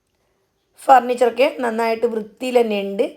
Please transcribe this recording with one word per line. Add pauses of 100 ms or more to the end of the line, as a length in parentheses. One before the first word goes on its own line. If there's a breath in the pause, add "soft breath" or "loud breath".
(840)
ഫർണിച്ചറൊക്കെ (160)
നന്നായിട്ട്
വൃത്തിയിൽ
തന്നെ
ഉണ്ട്, (140)